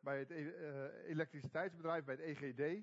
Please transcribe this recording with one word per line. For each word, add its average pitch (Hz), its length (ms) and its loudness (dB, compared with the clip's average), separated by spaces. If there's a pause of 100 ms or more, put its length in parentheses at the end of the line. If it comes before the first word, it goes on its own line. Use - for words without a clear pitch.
bij 139 180 2
het 135 120 -2
e-, 160 200 -2
eh, 147 580 -4
elektriciteitsbedrijf, 160 960 2
bij 131 100 0
het 147 100 -4
E 156 100 0
G 135 200 -2
D. 123 60 -2 (220)